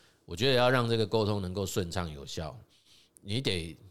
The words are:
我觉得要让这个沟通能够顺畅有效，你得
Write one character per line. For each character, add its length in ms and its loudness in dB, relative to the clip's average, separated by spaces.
我 100 -12
觉 160 0
得 60 4
要 140 6
让 180 4
这 80 4
个 100 2
沟 200 2
通 160 0
能 100 -4
够 140 -2
顺 240 -2
畅 200 -4
有 140 -12
效， 340 -8
你 220 -4
得 340 -4